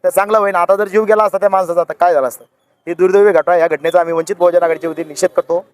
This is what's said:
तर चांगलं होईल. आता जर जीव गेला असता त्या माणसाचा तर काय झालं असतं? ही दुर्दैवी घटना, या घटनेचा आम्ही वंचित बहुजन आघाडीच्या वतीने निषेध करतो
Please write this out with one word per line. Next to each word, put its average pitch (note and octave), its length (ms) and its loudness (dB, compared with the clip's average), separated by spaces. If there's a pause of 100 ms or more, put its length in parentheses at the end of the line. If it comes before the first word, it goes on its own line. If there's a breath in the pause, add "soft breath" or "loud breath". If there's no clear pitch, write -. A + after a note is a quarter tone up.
तर F#3 60 0
चांगलं G#3 280 0
होईल. G3+ 180 0
आता F3+ 200 2
जर G3+ 120 -4
जीव G#3 160 0
गेला G#3+ 200 0
असता G3 140 -2
त्या G3 120 0
माणसाचा F3 340 0
तर D#3+ 100 -8
काय F3 200 2
झालं C3+ 140 0
असतं? A#2 180 -10 (420)
ही F3 60 -8
दुर्दैवी F#3 380 4
घटना, E3+ 240 2
या E3 120 2
घटनेचा D#3+ 320 0
आम्ही E3 140 -2
वंचित E3 260 -4
बहुजन F3 240 2
आघाडीच्या E3 260 -2
वतीने D#3+ 180 -8
निषेध E3 220 -2
करतो F3 440 -4